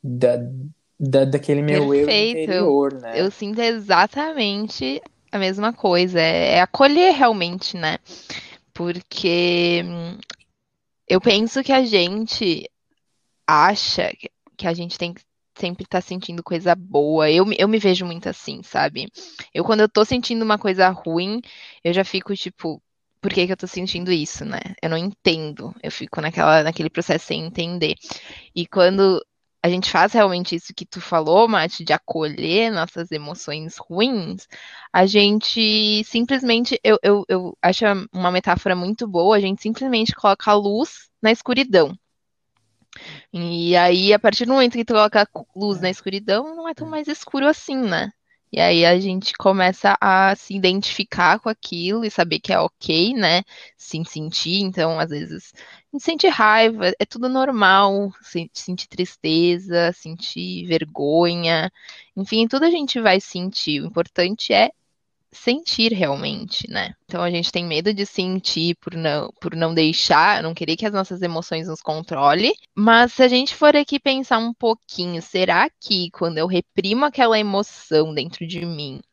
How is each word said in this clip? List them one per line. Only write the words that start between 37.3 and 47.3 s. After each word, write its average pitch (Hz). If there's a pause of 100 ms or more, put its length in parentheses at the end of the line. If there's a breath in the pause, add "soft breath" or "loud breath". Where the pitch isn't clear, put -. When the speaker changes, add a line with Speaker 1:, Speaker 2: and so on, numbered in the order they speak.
Speaker 2:
acho 180 (300)
uma 180
metáfora 180
muito 196
boa, 185
a -
gente 196
simplesmente 233
coloca 202
a 208
luz 208 (120)
na 220
escuridão. 226 (1400 loud breath)
E 170
aí, 180
a 208
partir 214
do 247
momento 254
que 233
tu 240
coloca 214
a 208
cu-, -
luz 202
Speaker 1:
É. -
Speaker 2:
na 180
escuridão, 208
não 330
é 330
tão 311
Speaker 1:
É. -
Speaker 2:
mais 302
escuro 285